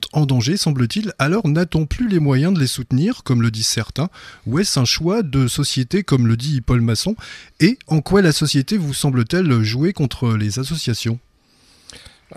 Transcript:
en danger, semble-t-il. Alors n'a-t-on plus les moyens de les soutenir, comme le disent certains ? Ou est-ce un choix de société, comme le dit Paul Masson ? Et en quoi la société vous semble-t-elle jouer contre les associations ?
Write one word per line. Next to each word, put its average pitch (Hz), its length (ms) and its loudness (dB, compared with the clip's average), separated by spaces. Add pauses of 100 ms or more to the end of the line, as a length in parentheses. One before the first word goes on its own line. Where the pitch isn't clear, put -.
(140)
en 151 120 2
danger, 131 320 2
semble-t-il. 156 640 0
Alors 185 280 0
n'a-t-on 160 380 0
plus 240 240 -2
les 190 80 2
moyens 147 380 2
de 170 40 2
les 135 60 0
soutenir, 131 580 -2
comme 120 200 2
le 117 80 2
disent 110 160 -4
certains ? 131 420 -4 (380)
Ou 117 100 -2
est-ce 190 220 0
un 127 60 2
choix 175 360 0
de 135 260 0
société, 139 540 -2
comme 131 240 2
le 113 120 2
dit 135 240 -2
Paul 123 200 2
Masson ? 117 340 0 (440)
Et 214 260 4
en 160 160 0
quoi 196 220 4
la 180 80 4
société 151 460 0
vous 147 180 -4
semble-t-elle 135 680 0
jouer 127 320 0
contre 123 400 -2
les 104 240 -2
associations ? 127 640 -4 (1160)